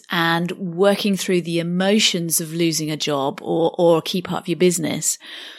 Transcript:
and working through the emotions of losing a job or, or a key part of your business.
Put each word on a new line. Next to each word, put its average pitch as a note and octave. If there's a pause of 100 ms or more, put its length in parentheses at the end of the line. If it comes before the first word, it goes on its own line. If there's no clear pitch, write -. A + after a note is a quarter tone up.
and E3+
working G3
through F3+
the E3+
emotions F3+
of D#3+
losing D#3+
a D3+
job C#3+
or, E3
or E3+
a -
key F3+
part F3
of -
your E3
business. E3 (420)